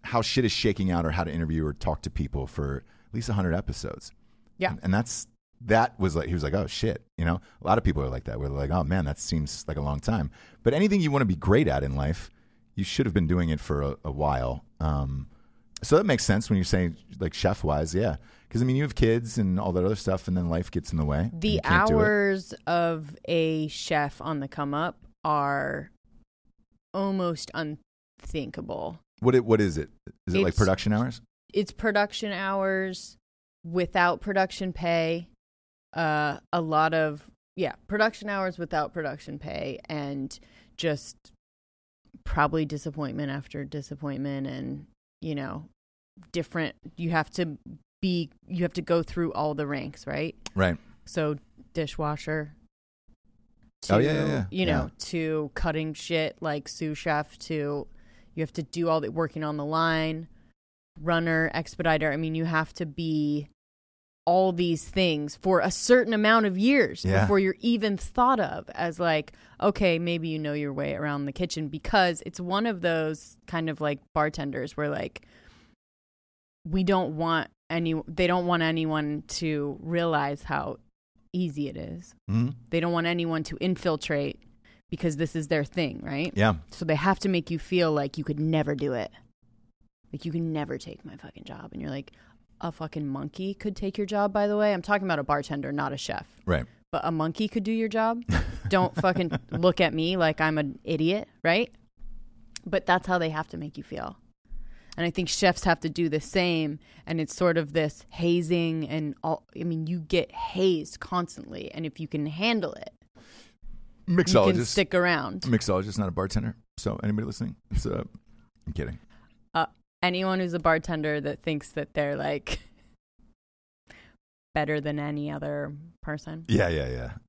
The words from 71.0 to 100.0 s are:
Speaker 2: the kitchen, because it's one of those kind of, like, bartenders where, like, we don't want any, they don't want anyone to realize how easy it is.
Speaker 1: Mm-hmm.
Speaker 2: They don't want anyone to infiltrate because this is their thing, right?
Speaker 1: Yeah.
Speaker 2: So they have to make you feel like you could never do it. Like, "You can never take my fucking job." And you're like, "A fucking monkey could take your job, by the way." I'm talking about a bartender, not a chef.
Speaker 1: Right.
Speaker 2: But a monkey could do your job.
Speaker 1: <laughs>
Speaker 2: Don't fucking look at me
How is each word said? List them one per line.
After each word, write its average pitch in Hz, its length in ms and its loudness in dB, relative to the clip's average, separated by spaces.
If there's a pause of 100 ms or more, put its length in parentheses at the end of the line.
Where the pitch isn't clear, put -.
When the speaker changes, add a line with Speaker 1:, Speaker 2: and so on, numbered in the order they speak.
Speaker 2:
the 139 60 -4
kitchen, 165 380 -4
because 175 560 2
it's - 140 -10
one 190 260 0
of 196 160 -2
those 160 560 -2 (100)
kind 165 220 -2
of, 151 120 -6
like, 147 180 0 (140)
bartenders 143 640 -2
where, 147 140 -2
like, - 320 -6 (1500)
we 185 160 2
don't 180 340 2
want 165 320 0 (200)
any, 165 240 0 (140)
they 175 200 2
don't 175 200 2
want 170 160 2
anyone 156 640 0
to 147 540 -2
realize 160 600 0
how 139 340 -4 (560)
easy 147 340 -2
it - 100 -10
is. - 380 -12 (140)
Speaker 1:
Mm-hmm. 113 200 2 (220)
Speaker 2:
They 170 80 2
don't 170 140 0
want 170 140 0
anyone 165 360 0
to - 160 -8
infiltrate 156 800 -2 (500)
because 165 280 -2
this 160 180 -2
is 156 120 -4
their 151 160 2
thing, 151 400 -2
right? 143 320 -4
Speaker 1:
Yeah. 104 200 4 (160)
Speaker 2:
So - 140 -8
they 156 100 2
have 180 240 2
to 196 100 0
make 175 220 0
you 160 80 -2
feel 175 320 2
like 143 260 -2
you 151 60 -6
could 147 160 -2
never 156 360 2
do 135 180 -2
it. 113 180 -4 (1000)
Like, 143 120 -12
"You 165 60 -4
can 165 220 -2
never 143 240 -4
take - 280 -16
my 190 120 -16
fucking - 260 -20
job." - 300 -14
And - 80 -10
you're 143 100 -8
like, 135 200 -10 (500)
"A 170 100 -6
fucking 156 360 -8
monkey 151 460 -6
could 202 220 -6
take 196 220 -6
your 208 100 -2
job, 202 240 0
by 208 160 2
the 208 100 0
way." 208 160 4
I'm 180 80 -2
talking 202 260 0
about 160 120 2
a 139 40 -2
bartender, 143 480 -2
not 143 220 -2
a 135 40 -6
chef. - 280 -6 (200)
Speaker 1:
Right. 71 200 2 (260)
Speaker 2:
But 139 120 -2
a 165 80 0
monkey 160 360 0
could 214 160 -2
do 214 80 -2
your 226 180 0
job. 226 340 0 (220)
Speaker 1:
<laughs> - 240 -8
Speaker 2:
Don't 185 260 4
fucking 175 360 2 (200)
look 170 300 4
at 165 120 4
me 165 240 0